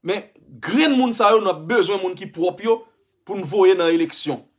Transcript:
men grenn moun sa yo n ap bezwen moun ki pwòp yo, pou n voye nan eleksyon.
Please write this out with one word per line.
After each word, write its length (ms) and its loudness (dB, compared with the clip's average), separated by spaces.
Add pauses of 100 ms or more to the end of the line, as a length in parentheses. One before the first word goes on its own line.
men 160 -4 (400)
grenn 320 0
moun 220 0
sa 180 4
yo 80 6
n 80 0
ap 160 -6
bezwen 360 0
moun 160 -6
ki 120 -14
pwòp 320 -4
yo, 200 0 (440)
pou 120 -8
n 80 -8
voye 320 4
nan 120 2
eleksyon. 480 -2 (200)